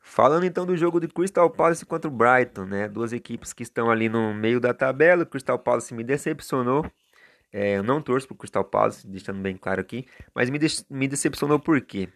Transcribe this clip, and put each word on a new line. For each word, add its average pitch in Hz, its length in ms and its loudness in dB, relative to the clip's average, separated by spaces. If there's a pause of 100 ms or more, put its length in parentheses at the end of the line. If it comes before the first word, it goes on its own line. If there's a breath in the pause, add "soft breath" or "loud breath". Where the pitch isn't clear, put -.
(140)
Falando 151 320 4
então 180 180 -2
do 180 140 0
jogo 170 220 2
de 165 80 -2
Crystal 175 420 2
Palace 165 380 0
contra 160 200 -6
o 143 60 -6
Brighton, 120 520 4
né? 101 220 -4
Duas 110 260 -4
equipes - 380 -10
que - 120 -12
estão 117 260 0
ali 113 180 4
no 110 240 0
meio 110 280 2
da 123 120 2
tabela. 147 520 2
O - 20 0
Crystal - 320 -4
Palace 120 340 -2
me 117 120 -8
decepcionou. 139 840 -2 (680 soft breath)
É, 101 260 0
eu 98 60 -2
não 135 160 0
torço 135 280 -2
pro 110 80 -14
Crystal - 280 -4
Palace, - 440 0
deixando 95 340 -10
bem 95 160 -4
claro 95 240 -4
aqui. 117 240 -10 (260 loud breath)
Mas 123 200 0
me 147 80 -4
de-, - 280 -2
me 135 200 -4
decepcionou 143 520 0
por 147 220 2
quê? 95 340 -8